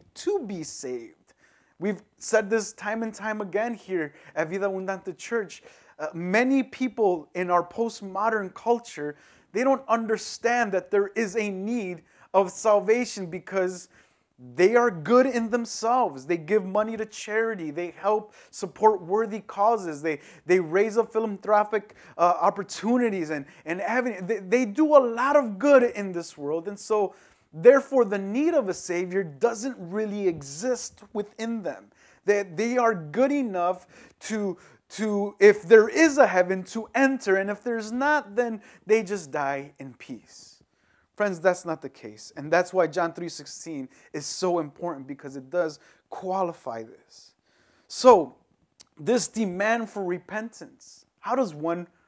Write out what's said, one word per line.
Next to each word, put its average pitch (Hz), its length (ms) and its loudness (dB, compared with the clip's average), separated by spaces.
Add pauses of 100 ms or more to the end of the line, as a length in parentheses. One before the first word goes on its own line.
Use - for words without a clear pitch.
(160)
to 403 240 -4
be 196 240 -8
saved. - 720 -12 (440)
We've 196 240 -4 (160)
said 214 320 0
this 214 220 0
time 220 320 -8
and 220 100 -8
time 214 280 -8
again 208 320 -4
here 165 400 -6 (200)
at 156 160 -4
Vida 190 160 -4
Abundante 190 520 -8
Church. 220 440 -8 (380)
Uh, 151 140 -6
many 226 500 0
people 208 720 -2
in 180 160 -4
our 175 160 2
postmodern 208 880 -4
culture, 156 640 -4 (360)
they 226 100 0
don't 269 240 2
understand 226 840 0
that 190 200 -2
there 202 240 2
is 214 200 -2
a 208 140 -2
need 190 540 -6 (300)
of 185 180 4
salvation 208 760 2
because 185 640 -4 (640)
they 185 200 6
are 240 160 4
good 196 340 4
in 240 240 -2
themselves. 226 760 -2
They 170 120 0
give 185 280 0
money 214 320 -2
to 220 80 -6
charity. 214 640 -4
They 170 200 -6
help 214 420 -2 (180)
support 202 500 2
worthy 202 380 -2
causes. 202 600 0
They, 156 180 -2 (260)
they 180 140 4
raise 196 380 2
up 226 140 0
philanthropic, 208 840 0 (220)
uh, 170 220 4
opportunities 196 920 0
and, 143 140 -6 (200)
and 170 160 -6
aven-, 214 460 -4
they, 208 120 -2
they 220 260 2
do 294 300 2
a 277 40 12
lot 247 360 2
of 226 220 2
good 269 260 6
in 208 280 -4
this 170 260 -8
world. 156 300 -6
And 202 100 -10
so, 208 380 -2 (360)
therefore, 254 540 6
the 196 140 -2
need 254 340 -2
of 240 160 2
a 175 60 -4
Savior 180 480 -4
doesn't 220 560 -4
really 202 480 -4
exist 165 760 -6 (120)
within 220 500 -8
them. 110 220 -10 (400)
They, 202 180 2
they 208 340 -4
are 226 160 4
good 180 380 0
enough 190 560 -2 (320)
to, 208 400 -6 (300)
to, 202 500 -2
if 208 240 8
there 220 260 8
is 302 300 6
a 240 80 8
heaven, 185 380 2
to 220 280 -8
enter. 254 440 2
And 196 120 -2
if 202 140 -8
there's 226 280 -4
not, 262 440 0
then 226 260 -2 (240)
they 220 160 4
just 180 300 -8
die 139 480 -4
in 135 160 -14
peace. - 580 -18 (640)
Friends, 196 240 -2
that's 180 260 2
not 160 160 -6
the 139 80 -12
case. - 480 -18
And 147 160 -2
that's 175 180 2
why 185 140 2
John 165 260 -2
three 170 180 -10
sixteen 143 600 -12 (240)
is 147 140 -8
so 175 320 -2
important, 139 480 -8
because 139 280 -14
it 131 140 -14
does 160 300 -2 (320)
qualify 170 720 -6
this. - 480 -20 (560)
So, 202 480 6 (640)
this 202 280 0
demand 220 640 -2
for 202 140 -8
repentance, 185 1040 -10 (140)
how 220 120 -4
does 226 220 -2
one 170 320 -6 (200)